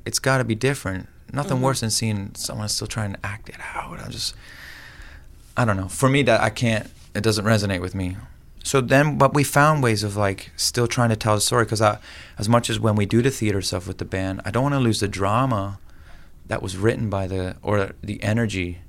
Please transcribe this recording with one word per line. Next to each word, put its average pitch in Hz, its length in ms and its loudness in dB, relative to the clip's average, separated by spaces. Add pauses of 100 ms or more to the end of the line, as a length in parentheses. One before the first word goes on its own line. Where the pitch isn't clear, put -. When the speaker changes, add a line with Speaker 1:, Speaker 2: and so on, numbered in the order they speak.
Speaker 1:
it's 110 120 -4
gotta 131 260 2
be 113 100 0
different. 104 540 -2 (240)
Nothing 143 260 -2
Speaker 2:
Mm-hmm. 127 60 0
Speaker 1:
worse 131 160 0
than 110 100 -2
seeing 107 440 -2
someone 107 360 -6
still - 180 -4
trying 104 240 -4
to - 140 -10
act 104 240 -10
it - 60 -18 (180)
out. - 260 -10
I - 80 -12
just, - 260 -6 (1200)
I 123 100 2
don't 101 100 2
know. 95 120 -4
For 131 200 2
me, 139 140 4
that, 113 180 4
I 110 100 2
can't, 113 380 0 (260)
it 104 80 -2
doesn't 107 220 2
resonate 98 380 2
with 90 120 -6
me. 92 220 -4 (460)
So - 180 2
then, 135 360 4
but 135 160 4
we 147 120 4
found 147 380 4
ways 110 200 2
of, 101 140 -4
like, 98 400 0
still - 320 0
trying 120 220 2
to 110 60 4
tell 107 200 2
the 104 40 0
story, 120 260 4
'cause 110 140 -2
I, 107 180 4 (380)
as 104 120 -2
much 117 200 4
as 110 120 -2
when 110 160 4
we 104 100 2
do 113 160 4
the 135 80 4
theater 101 320 0
stuff 95 240 -4
with 95 120 -8
the - 60 -6
band, 95 400 -4
I - 60 -4
don't 120 140 0
wanna 139 160 2
lose 113 200 4
the 104 80 0
drama 101 720 0 (680)
that - 140 -2
was 95 140 -6
written 107 320 0
by 98 200 -2
the, 92 340 -4
or 101 280 0 (120)
the 104 220 -8
energy. 95 540 -2 (100)